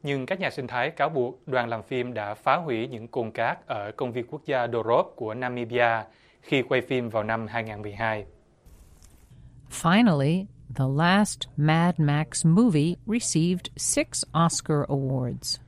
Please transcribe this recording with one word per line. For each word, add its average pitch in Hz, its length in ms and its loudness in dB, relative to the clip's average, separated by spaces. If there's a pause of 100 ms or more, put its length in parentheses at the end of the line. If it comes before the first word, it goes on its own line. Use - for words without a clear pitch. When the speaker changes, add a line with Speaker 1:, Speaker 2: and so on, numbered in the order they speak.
Speaker 1:
nhưng 139 240 -4
các 185 140 -4
nhà 151 100 -2
sinh 131 160 -8
thái 123 240 -2
cáo 147 180 0
buộc 127 400 -4
đoàn 123 200 0
làm 110 140 -6
phim 123 320 -4
đã 104 200 -6
phá 135 220 2
hủy 131 320 -4
những 117 200 -12
cồn 117 220 -4
cát 120 360 -4
ở 107 300 -6
công 123 160 -4
viên 120 140 -6
quốc 151 200 -14
gia 127 200 0
Dorop 117 500 2
của 107 180 -6
Namibia 120 680 0 (400)
khi 135 200 2
quay 127 180 2
phim 120 280 -2
vào 107 140 0
năm 113 240 -2
hai 113 180 -4
ngàn 107 180 -10
mười 104 100 -10
hai. 107 320 -4 (1500)
Speaker 2:
Finally, 175 760 4 (300)
the 135 100 0 (120)
last 185 440 2 (160)
Mad 165 420 4
Max 151 480 0
movie 170 480 4 (120)
received 180 680 0
six - 480 -2 (220)
Oscar 156 320 0 (100)
awards. 131 800 -4